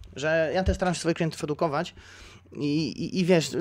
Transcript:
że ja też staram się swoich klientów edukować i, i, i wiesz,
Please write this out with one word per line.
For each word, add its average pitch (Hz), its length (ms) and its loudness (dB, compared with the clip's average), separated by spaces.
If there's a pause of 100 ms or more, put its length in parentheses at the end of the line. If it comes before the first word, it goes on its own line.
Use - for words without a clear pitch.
(160)
że 156 380 2
ja 185 100 2
też 185 120 2
staram 180 180 0
się - 60 -6
swoich 165 160 0
klientów 165 280 -2
edukować 151 500 -2 (640)
i, 147 320 0
i, - 320 -4
i 180 40 2
wiesz, 165 260 4 (100)